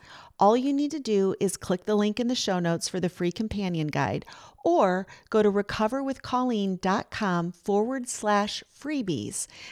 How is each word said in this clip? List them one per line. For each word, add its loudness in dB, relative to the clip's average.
All 6
you 0
need 0
to -6
do 2
is 0
click -4
the 2
link 2
in 0
the 0
show 0
notes 0
for -4
the 2
free -2
companion -2
guide, -2
or 4
go 4
to 4
recover 0
with -6
colleen -2
dot 0
com 0
forward -2
slash 0
freebies -4